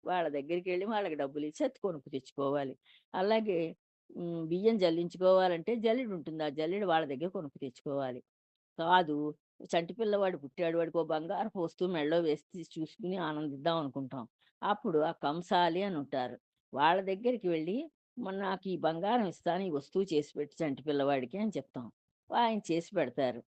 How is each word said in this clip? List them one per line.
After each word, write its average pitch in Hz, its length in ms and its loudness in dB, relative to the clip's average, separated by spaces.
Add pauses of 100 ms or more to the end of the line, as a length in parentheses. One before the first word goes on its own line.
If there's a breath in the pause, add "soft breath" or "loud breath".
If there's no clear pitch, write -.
వాళ్ళ 175 260 0
దగ్గరికి 160 400 -4
వెళ్ళి 180 160 0
వాళ్ళకి 202 300 -2
డబ్బులు 143 300 -4
ఇచ్చి 151 200 -2
అతి 254 140 -4
కొనుక్కు 165 300 -6
తెచ్చుకోవాలి. 139 640 -2 (400 soft breath)
అలాగే, 208 460 2 (500)
హ్మ్, 170 380 -6
బియ్యం 202 300 2
జల్లించుకోవాలంటే 180 960 4
జల్లెడ 226 380 0
ఉంటుంది, 156 300 -6
ఆ 151 60 0
జల్లెడ 165 360 -2
వాళ్ళ 160 220 4
దగ్గర 139 200 -4
కొనుక్కు 175 320 -8
తెచ్చుకోవాలి. 135 640 -4 (580)
కాదు, 165 360 4 (480)
చంటి 175 300 0
పిల్లవాడు 202 440 2
పుట్టాడు, 165 400 -2
వాడికి 170 200 0
ఓ 165 60 2
బంగారపు 170 560 -2
వస్తువు 180 320 -2
మెడలో 160 280 2
వేసి 165 500 -2
చూసుకుని 175 480 -6
ఆనందిద్దాం 156 600 -2
అనుకుంటాం. 135 460 -6 (380 soft breath)
అప్పుడు 196 380 0
ఆ 156 120 2
కంసాలి 175 720 2
అని 196 140 -2
ఉంటారు, 127 400 -4 (360)
వాళ్ళ 160 280 4
దగ్గరికి 196 460 -2
వెళ్ళి, 170 300 0 (400)
"మన, 190 200 -6
నాకు 190 300 -4
ఈ 185 100 -2
బంగారం 180 500 2
ఇస్తాను, 175 360 -2
ఈ 190 60 -2
వస్తువు 165 360 -2
చేసి 151 300 0
పెట్టి 147 220 -6
చంటి 135 260 -2
పిల్లవాడికి" 139 540 0
అని 214 120 -2
చెప్తాం. 143 360 -8 (440)
ఆయన 226 340 2
చేసి 170 320 -2
పెడతారు. 123 460 0 (100)